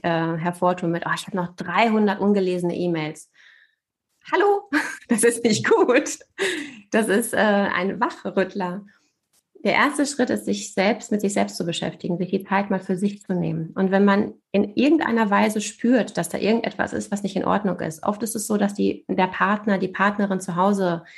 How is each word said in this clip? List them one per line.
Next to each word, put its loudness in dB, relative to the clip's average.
äh, 0
hervortun 0
mit, -2
ah, -2
ich -8
habe -10
noch -4
dreihundert 2
ungelesene 2
E-Mails. -4
Hallo, 2
<laughs> -4
das 2
ist 2
nicht 0
gut. 4
Das 2
ist, 2
äh, 0
ein 2
Wachrüttler. -4
Der 2
erste 2
Schritt -2
ist, -4
sich -6
selbst, 0
mit 0
sich -2
selbst -2
zu -4
beschäftigen, -6
sich -4
die -2
Zeit -2
mal 0
für -4
sich -4
zu -6
nehmen. -4
Und 0
wenn 4
man 2
in 0
irgendeiner 2
Weise 2
spürt, 0
dass -2
da -6
irgendetwas 0
ist, -4
was -6
nicht -6
in -2
Ordnung 0
ist, -8
oft -2
ist -6
es -6
so, -2
dass 0
die, -2
der 0
Partner, 0
die -2
Partnerin 0
zu -8
Hause 2